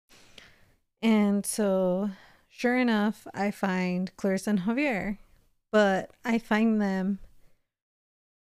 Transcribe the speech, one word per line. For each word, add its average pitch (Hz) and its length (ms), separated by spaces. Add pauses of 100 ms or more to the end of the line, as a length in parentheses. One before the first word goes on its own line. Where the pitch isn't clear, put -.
(1000)
And 208 440
so, 190 640 (400)
sure 247 280
enough, 220 560
I 202 180
find 185 680
Clarissa 190 320
and 208 140
Javier. 220 540 (540)
But 202 400 (140)
I 233 140
find 220 420
them, 190 380 (1200)